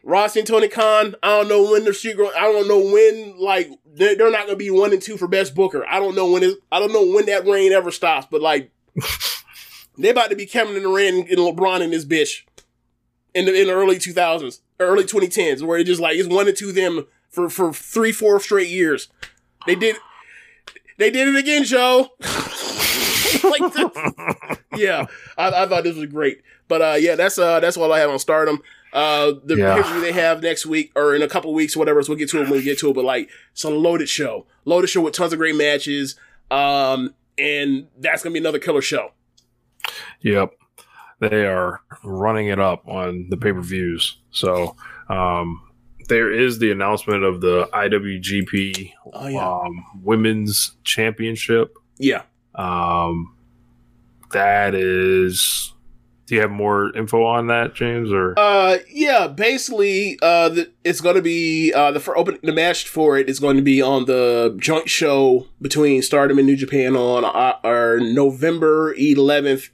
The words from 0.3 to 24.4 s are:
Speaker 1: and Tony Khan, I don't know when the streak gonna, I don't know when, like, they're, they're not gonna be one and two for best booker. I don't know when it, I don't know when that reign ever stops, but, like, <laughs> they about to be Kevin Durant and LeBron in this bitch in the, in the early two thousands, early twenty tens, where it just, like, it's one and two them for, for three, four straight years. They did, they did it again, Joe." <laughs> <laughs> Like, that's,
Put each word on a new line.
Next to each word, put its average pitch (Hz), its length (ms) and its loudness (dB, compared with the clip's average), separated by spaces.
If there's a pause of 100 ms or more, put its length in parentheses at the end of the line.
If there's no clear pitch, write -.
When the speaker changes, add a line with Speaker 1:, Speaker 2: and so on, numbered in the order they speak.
Speaker 1:
and 220 100 2
Tony 220 220 4
Khan, 214 540 2
I 190 80 0
don't 208 200 4
know 208 220 4
when 214 120 4
the 208 100 2
streak 214 240 -8
gonna, 202 200 2
I 226 40 0
don't 214 260 2
know 208 120 4
when, 208 600 4
like, 185 300 0 (160)
they're, 185 300 0
they're 226 160 4
not 208 140 0
gonna 202 100 -4
be 202 140 -6
one 196 240 4
and 190 80 2
two 214 160 -12
for 175 100 -4
best 180 280 0
booker. 170 300 0
I 180 140 -2
don't 190 160 -2
know 185 160 2
when 180 120 4
it, 190 140 2 (140)
I 170 80 0
don't 208 140 0
know 208 120 4
when 202 200 2
that 202 200 0
reign 196 280 4
ever 180 180 2
stops, 160 380 -2
but, 151 120 -2
like, 147 300 0 (240)
<laughs> - 1000 -10
they 180 120 0
about 233 200 2
to 202 60 -4
be 196 100 -8
Kevin 208 360 -4
Durant 190 480 0
and 180 100 0
LeBron 175 420 0
in 165 80 -2
this 165 160 -4
bitch 147 380 -2 (880)
in 180 120 -2
the, 190 140 2
in 196 80 4
the 185 60 0
early 190 240 2
two 180 160 -8
thousands, 165 480 -2 (180)
early 185 240 2
twenty 190 240 0
tens, 160 360 -2
where 170 160 0
it 170 60 0
just, 180 140 0
like, 165 180 -2
it's 180 120 -2
one 196 180 2
and 196 80 2
two 202 160 -10
them 175 360 -2 (220)
for, 175 200 -4
for 170 240 -2
three, 220 380 -2
four 208 280 2
straight 196 300 -2
years. 170 400 -2 (560)
They 175 80 0
did, 214 220 0 (1040)
they 214 100 2
did 262 200 0
it 277 60 2
again, 285 280 0
Joe." 254 460 2 (100)
<laughs> - 480 -8 (680)
<laughs> - 100 0
Like, 349 300 0
that's, 165 920 -6